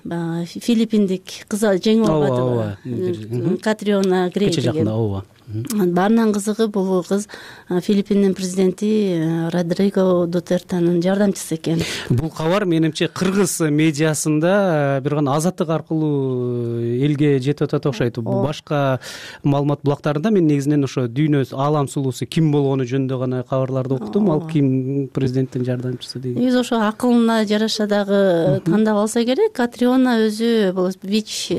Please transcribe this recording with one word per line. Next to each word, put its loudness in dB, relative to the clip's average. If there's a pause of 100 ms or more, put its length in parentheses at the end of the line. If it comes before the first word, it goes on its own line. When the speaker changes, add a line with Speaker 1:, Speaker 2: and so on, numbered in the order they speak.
Speaker 1:
баягы -4
фи-, -14
филиппиндик 0 (100)
кыз -2 (180)
жеңип 4
Speaker 2:
Ооба, 2
Speaker 1:
албадыбы? 0
Speaker 2:
ооба. -2
Speaker 1:
М, -6
Speaker 2:
Мгм. 0
Speaker 1:
Катриона 0
Грей 0
Speaker 2:
Кече 0
Speaker 1:
деген. 0
Speaker 2:
жакында, -2
ооба. -2 (240)
Мгм. -2
Speaker 1:
Баарынан 2
кызыгы -2
бул 0
кыз, -4 (420)
э, 0
Филиппиндин 2
президенти, 0
э, -2
Родриго 2
Дутертенин 0
жардамчысы 0
экен. -2 (260)
Speaker 2:
Бул 0
кабар, 0
менимче, 0
кыргыз 0 (100)
медиасында, 2
э, -2
бир -2
гана 2
Азаттык 0
аркылуу, -2
э, 0
элге 2
жетип -2
атат 0
окшойт. -2
Speaker 1:
Ооба. 0
Speaker 2:
Башка -2 (440)
маалымат 2
булактарында 0
мен 4
негизинен 2
ошо -2
дүйнө 2
аалам 0
сулуусу -4
ким 2
болгону 2
жөнүндө -2
гана -2
кабарларды -2
окудум. 0
Ал 2
Speaker 1:
Ооба. -6
Speaker 2:
ким, 0
президенттин -2
жардамчысы -6
деген. -6
Speaker 1:
Негизи 2
ошо 0
акылына 2
жараша 0
дагы 2
Speaker 2:
Мгм. 2
Speaker 1:
тандап 2
алса 0
керек. 0
Катриона 2
өзү 0
бул 0 (140)
вич, -4